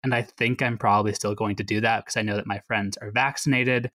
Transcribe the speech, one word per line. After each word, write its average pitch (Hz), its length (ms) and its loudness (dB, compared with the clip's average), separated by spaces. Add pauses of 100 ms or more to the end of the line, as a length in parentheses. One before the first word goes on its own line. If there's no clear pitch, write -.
and 131 120 0
I 117 80 0
think 120 400 -2
I'm 120 160 0
probably 104 340 4
still 104 220 -4
going 104 220 -2
to 110 60 -4
do 107 180 0
that 117 240 2
because - 120 -6
I 110 60 0
know 104 120 -2
that 104 120 -4
my 101 140 -4
friends 101 360 -4
are 107 140 -12
vaccinated. 127 840 0